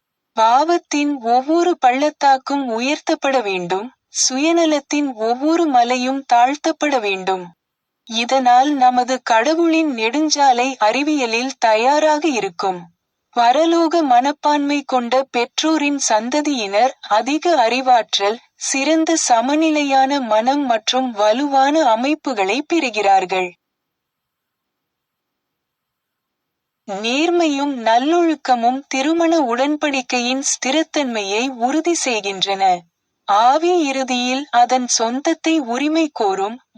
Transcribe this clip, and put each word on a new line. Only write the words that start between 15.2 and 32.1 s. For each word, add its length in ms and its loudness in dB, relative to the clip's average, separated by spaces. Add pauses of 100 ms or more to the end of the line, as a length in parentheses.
பெற்றோரின் 760 -2
சந்ததியினர் 920 0 (180)
அதிக 480 0
அறிவாற்றல், 800 0 (180)
சிறந்த 600 0
சமநிலையான 1080 2
மனம் 440 0
மற்றும் 460 -2
வலுவான 720 2
அமைப்புகளை 800 -2
பெறுகிறார்கள். 880 0 (3500)
நேர்மையும் 880 -2 (120)
நல்லொழுக்கமும் 1000 0
திருமண 540 0
உடன்படிக்கையின் 1000 -2
ஸ்திரத்தன்மையை 1000 -2 (140)
உறுதி 360 0
செய்கின்றன. 720 -4 (640)